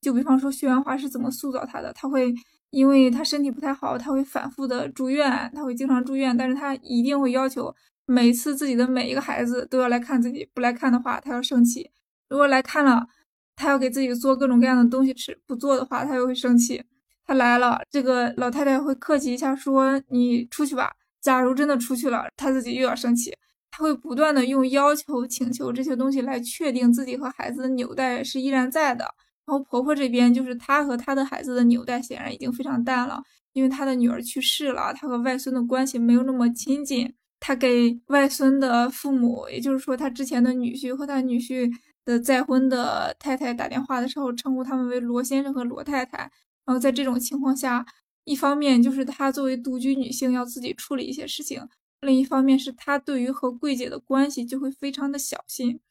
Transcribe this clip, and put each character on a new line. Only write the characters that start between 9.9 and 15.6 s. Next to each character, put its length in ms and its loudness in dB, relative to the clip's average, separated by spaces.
看 220 0
自 100 0
己， 220 -10
不 80 -4
来 100 2
看 180 0
的 80 4
话， 220 -4
她 140 -8
要 80 -4
生 200 4
气。 280 0
如 80 -2
果 80 6
来 160 4
看 200 0
了， 240 6
她 120 -2
要 100 4
给 120 0
自 100 -2
己 140 0
做 200 2
各 140 2
种 100 6
各 60 8
样 100 4
的 140 8
东 160 2
西 80 2
吃， 340 -12
不 80 -6
做 220 2